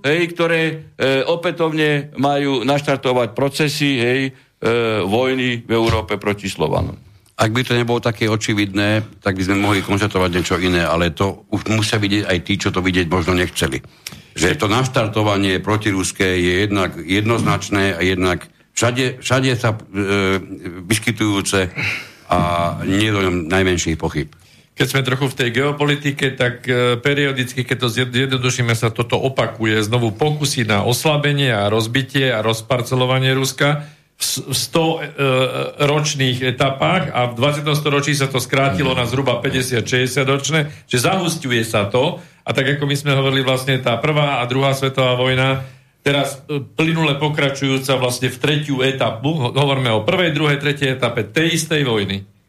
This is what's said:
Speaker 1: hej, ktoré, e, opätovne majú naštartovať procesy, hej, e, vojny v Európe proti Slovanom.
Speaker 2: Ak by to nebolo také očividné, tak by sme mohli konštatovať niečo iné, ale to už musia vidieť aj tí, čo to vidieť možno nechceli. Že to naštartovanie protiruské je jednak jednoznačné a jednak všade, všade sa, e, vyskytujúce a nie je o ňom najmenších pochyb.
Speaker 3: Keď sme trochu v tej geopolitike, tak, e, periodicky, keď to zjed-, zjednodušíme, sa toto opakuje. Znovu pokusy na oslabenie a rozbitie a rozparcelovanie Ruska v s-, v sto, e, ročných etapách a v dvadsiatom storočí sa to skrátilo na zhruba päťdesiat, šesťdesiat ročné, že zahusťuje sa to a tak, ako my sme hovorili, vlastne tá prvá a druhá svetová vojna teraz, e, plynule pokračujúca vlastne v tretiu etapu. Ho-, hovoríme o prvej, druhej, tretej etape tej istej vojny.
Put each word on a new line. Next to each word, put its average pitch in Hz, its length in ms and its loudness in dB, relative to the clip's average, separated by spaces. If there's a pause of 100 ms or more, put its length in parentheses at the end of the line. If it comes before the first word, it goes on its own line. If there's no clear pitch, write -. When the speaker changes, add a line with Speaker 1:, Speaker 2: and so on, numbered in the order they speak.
Speaker 1:
hej, 160 160 2 (120)
ktoré, 165 280 0 (320)
e, 135 320 0
opätovne 160 960 0
majú 139 400 0
naštartovať 127 720 0
procesy, 143 640 0
hej, 123 320 2
e, - 20 -8 (720)
vojny 123 640 0
v 110 80 -4
Európe 110 480 0
proti 101 240 -2
Slovanom. 87 640 -2 (300)
Speaker 2:
Ak 113 160 2
by 123 80 0
to 120 160 0
nebolo 120 240 0
také 113 240 -2
očividné, 107 960 0
tak 95 160 -2
by 95 80 -2
sme 98 160 0
mohli 101 240 2
konštatovať 98 480 0
niečo 90 240 0
iné, 90 240 2
ale 82 320 2
to 98 400 -2
už 95 160 -4
musia 107 320 2
vidieť 101 240 2
aj 92 160 0
tí, 101 160 -2
čo 90 160 -2
to 92 80 0
vidieť 92 240 2
možno 90 320 0
nechceli. 90 400 -2 (560)
Že 90 240 2
to 110 80 0
naštartovanie 104 960 0
protiruské 98 720 0
je 90 200 2 (120)
jednak 92 320 -2
jednoznačné 101 960 0
a 85 80 -4
jednak 90 480 0 (240)
všade, 120 480 0
všade 131 320 2
sa, 110 240 0
e, 98 640 0 (400)
vyskytujúce 101 880 0 (560)
a 90 140 2 (500)
nie 101 160 2
je 107 80 0
o 98 160 2
ňom 87 160 -2
najmenších 87 560 0
pochyb. 76 320 -4 (400)
Speaker 3:
Keď 135 160 -2
sme 135 120 0
trochu 131 280 -2
v - 80 -8
tej 123 120 0 (120)
geopolitike, 143 720 0
tak, 120 320 -2
e, 123 320 2
periodicky, 135 680 0
keď 123 160 -2
to 127 80 0
zjed-, 123 240 -2
zjednodušíme, 127 600 0
sa 113 160 0
toto 117 240 -2
opakuje. 110 680 0
Znovu 113 320 0
pokusy 147 520 0
na 104 160 2
oslabenie 143 680 2
a 104 200 2
rozbitie 127 600 0
a 110 120 0
rozparcelovanie 127 920 0
Ruska 143 560 0 (280)
v - 40 -10
s-, - 200 -4
v 139 120 -8
sto, 165 440 0
e, 147 80 -8 (720)
ročných 143 640 0
etapách 139 720 0
a 123 160 0
v 113 80 -8
dvadsiatom 147 400 0
storočí 143 400 0
sa 139 80 2
to 135 160 -2
skrátilo 135 560 0
na 123 80 0
zhruba 127 360 0
päťdesiat, 127 440 0
šesťdesiat 127 440 0
ročné, 139 300 0 (300)
že 127 80 0
zahusťuje 156 640 0
sa 104 240 0
to 131 320 0 (240)
a - 80 -8
tak, 131 160 0 (120)
ako 143 120 -2
my 143 80 0
sme 143 160 0
hovorili, 135 320 2
vlastne 127 320 0
tá 123 200 0
prvá 147 440 0
a 120 80 -4
druhá 135 240 2
svetová 131 400 0
vojna 131 480 2 (400)
teraz, 143 440 0
e, 143 160 -4
plynule 160 560 0
pokračujúca 139 800 0
vlastne 123 320 0
v - 80 -6
tretiu 147 440 0
etapu. 127 560 0
Ho-, 120 160 -2
hovoríme 135 400 2
o 107 80 2
prvej, 165 320 2
druhej, 147 240 2
tretej 143 400 0
etape 117 320 -2
tej 165 280 0
istej 156 240 0
vojny. 98 560 -2 (120)